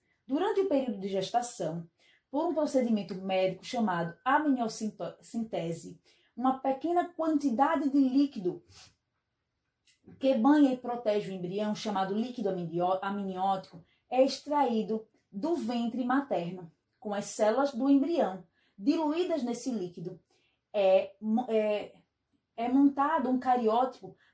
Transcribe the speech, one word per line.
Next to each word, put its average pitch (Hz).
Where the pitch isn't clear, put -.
Durante 381
o -
período 254
de 190
gestação, 185
por 311
um 330
procedimento 247
médico 185
chamado 180
amniocintese, 220
uma 254
pequena 302
quantidade 294
de 277
líquido 254
que 269
banha 269
e 254
protege 214
o 190
embrião, 196
chamado 190
líquido 226
aminio-, 175
amniótico, 196
é 254
extraído 233
do 294
ventre 233
materno, 185
com 208
as 202
células 277
do 254
embrião 277
diluídas 311
nesse 240
líquido. 180
É 196
mo-, 220
é, 214
é 233
montado 277
um 254
cariótipo 240